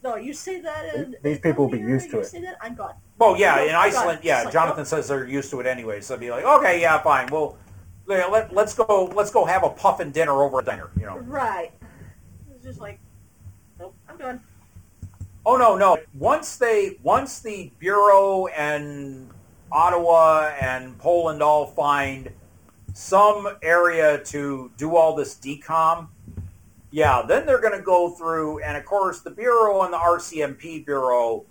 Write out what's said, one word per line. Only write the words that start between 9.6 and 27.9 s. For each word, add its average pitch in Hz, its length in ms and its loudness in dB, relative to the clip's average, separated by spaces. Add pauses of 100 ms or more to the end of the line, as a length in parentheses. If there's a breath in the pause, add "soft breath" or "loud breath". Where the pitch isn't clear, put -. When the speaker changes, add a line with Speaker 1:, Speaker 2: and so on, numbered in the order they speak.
Speaker 3:
a 147 60 2
puffin 180 420 -2
dinner 143 300 2
over 131 180 0
a 120 40 -4
diner," 101 320 -8
you - 80 -6
know. 98 140 -12
Speaker 1:
Right. 240 540 -8 (840 loud breath)
It's 247 100 -20
just 254 160 -18
like, 202 180 -18 (800)
"Nope, 180 160 -20 (140)
I'm 320 100 -20
done." 254 220 -12 (1040)
Speaker 3:
Oh, 247 100 4
no, 233 200 6
no. 185 220 4 (160)
Once 233 420 -2
they, 214 460 0
once 254 380 -2
the 196 380 -12
Bureau 196 680 4
and 147 840 -6 (400)
Ottawa 160 920 4
and 127 380 -6
Poland 160 440 0
all 151 240 4
find 139 640 -2 (640)
some 202 540 2 (140)
area 165 640 4
to 139 540 -8
do 156 180 0
all 160 180 4
this 143 200 -6
decom, 160 760 -2 (840)
yeah, 143 380 2
then 233 160 2
they're 285 160 2
gonna 202 220 -2
go 180 280 2